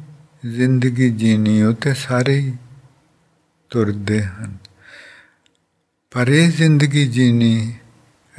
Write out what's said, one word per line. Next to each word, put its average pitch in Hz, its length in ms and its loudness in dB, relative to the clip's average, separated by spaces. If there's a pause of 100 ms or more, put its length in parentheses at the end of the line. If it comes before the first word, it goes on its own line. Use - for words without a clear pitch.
(460)
ਜ਼ਿੰਦਗੀ 127 640 0
ਜੀਣੀ, 107 520 2
ਉਹ 107 120 2
ਤੇ 135 200 -4
ਸਾਰੇ 127 460 -2
ਹੀ 131 180 -6 (1120)
ਤੁਰਦੇ 104 540 -2
ਹਨ। 98 340 -12 (1500)
ਪਰ 123 160 -2
ਇਹ 160 240 4
ਜ਼ਿੰਦਗੀ 147 560 2
ਜੀਣੀ, 117 680 0 (640)